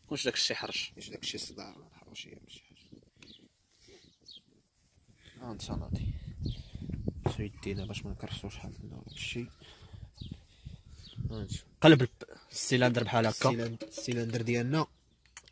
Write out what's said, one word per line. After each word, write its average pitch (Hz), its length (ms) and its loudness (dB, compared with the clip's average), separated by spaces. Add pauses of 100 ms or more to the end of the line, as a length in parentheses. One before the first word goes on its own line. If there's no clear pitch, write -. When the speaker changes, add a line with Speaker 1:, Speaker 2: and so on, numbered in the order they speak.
Speaker 1:
كونش 143 180 -4
داكشي 123 300 2
حرش. - 420 -6
Speaker 2:
ماشي - 140 -14
داكشي - 280 -6
صداع 95 380 -10
ولا - 120 -20 (120)
حروشيه - 300 -16
ولا - 180 -20
شي - 140 -20
حاجه. - 140 -20 (2750)
ها 123 120 -10
انت 95 180 -8
ناضي. - 360 -2 (1200)
خصو - 160 -2
يدينا 98 440 -4
باش 107 180 -6
ما 101 60 -6
نكرسوش - 460 -8
حالنا - 500 -12
ولا - 100 -14
شي. 120 300 -6 (1800)
ها 110 120 -4
انت. 101 100 -6 (280)
Speaker 1:
قلب 156 220 12
الب-، - 220 -4 (260)
السيلندر 123 540 4
بحال 110 220 4
هكا. 110 240 4
Speaker 2:
السيلند-، 117 340 -2
السيلندر 117 580 -2
ديالنا 120 440 2 (640)